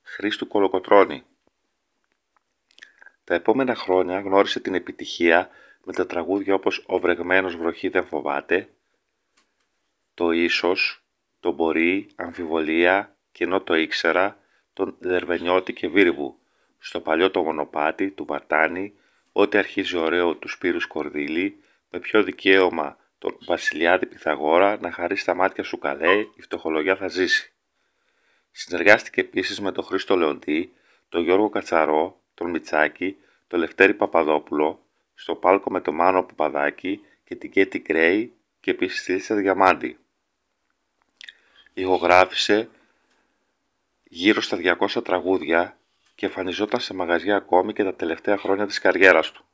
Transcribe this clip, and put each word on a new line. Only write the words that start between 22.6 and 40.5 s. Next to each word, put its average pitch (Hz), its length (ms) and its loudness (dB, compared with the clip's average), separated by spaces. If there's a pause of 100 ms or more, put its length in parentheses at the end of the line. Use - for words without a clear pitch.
τον - 280 -8
Βασιλιάδη 85 600 0
Πυθαγόρα, 80 760 0
«Να 90 120 -8
χαρείς 87 320 -6
τα 92 100 -2
μάτια 92 300 -2
σου - 140 -10
καλέ», 80 420 0 (160)
«Η - 60 -20
φτωχολογιά 80 540 -2
θα 95 120 -10
ζήσει». - 460 -2 (1000)
Συνεργάστηκε 90 680 2
επίσης 98 380 -4
με 98 120 -4
τον 95 120 -6
Χρήστο 95 320 0
Λεοντή, 78 580 0 (360)
τον 87 140 -2
Γιώργο 98 260 4
Κατσαρό, 80 720 0 (120)
τον 87 160 -8
Μιτσάκη, 78 680 -2 (300)
τον 87 120 -2
Λευτέρη 98 340 2
Παπαδόπουλο, 76 840 0 (340)
στο - 220 -8
πάλκο 98 360 2
με 92 100 -4
τον 78 140 -6
Μάνο 92 280 2
Παπαδάκη 76 800 -4 (220)
και - 120 -14
την - 160 -16
Κέτι 95 280 0
Γκρέι 87 540 2 (260)
και - 120 -6
επίσης - 320 -4
τη 90 100 -4
Λίστα 95 220 -4
Διαμάντη. 95 640 2 (1700)